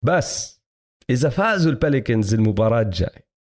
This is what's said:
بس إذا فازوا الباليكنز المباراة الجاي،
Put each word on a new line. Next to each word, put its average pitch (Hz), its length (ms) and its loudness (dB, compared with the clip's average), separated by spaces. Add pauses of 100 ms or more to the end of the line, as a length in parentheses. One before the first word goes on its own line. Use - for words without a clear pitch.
بس - 580 -4 (480)
إذا 127 180 0
فازوا 185 440 0
الباليكنز 117 640 0
المباراة 110 480 2
الجاي، 87 460 -4 (180)